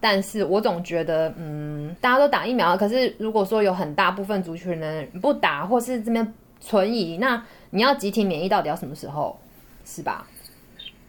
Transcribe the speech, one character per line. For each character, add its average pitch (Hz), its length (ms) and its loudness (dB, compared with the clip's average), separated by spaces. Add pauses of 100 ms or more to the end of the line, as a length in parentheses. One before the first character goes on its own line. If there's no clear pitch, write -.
但 196 200 4
是 196 220 -4
我 185 160 2
总 180 240 0
觉 170 200 -2
得， 160 340 0
嗯， 151 640 -8
大 247 100 4
家 262 60 6
都 285 100 6
打 208 160 2
疫 233 100 -2
苗 185 160 4
了， 185 80 4
可 202 120 2
是 254 300 2
如 220 120 -2
果 208 140 2
说 220 160 2
有 196 100 6
很 175 220 -4
大 185 160 4
部 196 140 -4
分 196 180 -2
族 170 160 -8
群 170 220 -6
人 156 280 -6 (140)
不 277 100 4
打， 160 320 0
或 233 160 2
是 240 220 -4
这 226 100 -4
边 226 220 0 (260)
存 208 320 2
疑， 170 260 -2
那 233 260 0 (280)
你 190 100 0
要 269 140 6
集 202 160 -4
体 214 120 2
免 175 200 0
疫 190 40 -2
到 196 140 2
底 151 80 -2
要 160 60 -2
什 170 120 -10
么 139 60 -10
时 - 140 -12
候， 147 280 -4 (480)
是 - 200 -14
吧？ - 240 -6 (800)